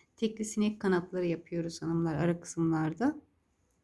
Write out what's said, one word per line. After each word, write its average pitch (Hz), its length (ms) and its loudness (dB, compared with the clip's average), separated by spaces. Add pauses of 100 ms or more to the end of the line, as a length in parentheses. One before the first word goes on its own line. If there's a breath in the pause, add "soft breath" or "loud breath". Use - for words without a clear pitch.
(160 soft breath)
Tekli 220 280 -2
sinek 214 360 -2
kanatları 180 460 2
yapıyoruz 165 560 -4
hanımlar 165 320 0
ara 170 260 2
kısımlarda. 165 800 0 (640)